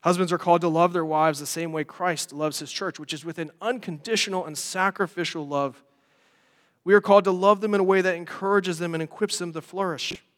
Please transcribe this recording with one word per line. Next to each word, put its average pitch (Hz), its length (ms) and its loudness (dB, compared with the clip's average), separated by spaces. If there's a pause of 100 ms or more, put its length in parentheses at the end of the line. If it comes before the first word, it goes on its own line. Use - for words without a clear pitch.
Husbands 175 300 2
are 175 60 0
called 170 240 4
to 175 60 2
love 170 240 4
their 170 120 0
wives 156 360 2
the 147 60 -10
same 165 260 -6
way 156 120 -4
Christ 175 480 -4
loves 151 260 -4
his 147 140 -10
church, - 260 -8
which 147 140 -12
is 156 120 -10
with 165 140 -10
an 160 120 -8 (100)
unconditional 196 880 -4
and 151 100 -10
sacrificial 175 920 -2
love. 139 380 -4 (1000)
We 190 100 6
are 202 60 10
called 202 240 6
to 190 80 2
love 190 280 4
them 208 140 0
in 196 60 4
a 185 40 4
way 190 160 4
that 185 140 2
encourages 185 640 -2
them 170 160 -4
and 160 80 -2
equips 202 360 -6
them 175 140 -8
to 160 80 -8
flourish. 175 640 -6 (140)